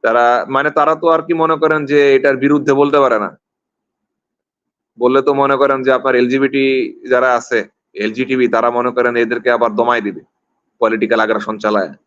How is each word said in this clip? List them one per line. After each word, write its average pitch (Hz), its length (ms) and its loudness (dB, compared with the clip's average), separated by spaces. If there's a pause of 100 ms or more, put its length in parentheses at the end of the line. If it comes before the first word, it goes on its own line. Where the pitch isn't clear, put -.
তারা, 120 480 2
মানে, 139 220 0
তারা 151 240 0
তো 165 120 -4
আর 160 140 2
কি 170 120 -4
মনে 160 240 0
করেন 156 280 0
যে 143 300 4
এটার 135 220 2
বিরুদ্ধে 143 360 0
বলতে 143 260 2
পারে 120 200 2
না। 95 180 -8 (1600)
বললে 127 220 2
তো 139 120 0
মনে 139 220 2
করেন 135 280 0
যে 135 80 2
আপনার 131 240 0
এলজিবিটি 131 800 0 (140)
যারা 127 260 2
আছে, 113 320 -4 (260)
এলজিটিবি, 120 540 -2
তারা 117 240 0
মনে 120 200 -2
করেন 120 240 -2
এদেরকে 117 360 -2
আবার 117 240 0
দমাই 117 260 0
দিবে, 92 200 -8 (580)
পলিটিক্যাল 113 400 0
আগ্রাসন 110 380 -2
চালায়। 104 360 -4 (140)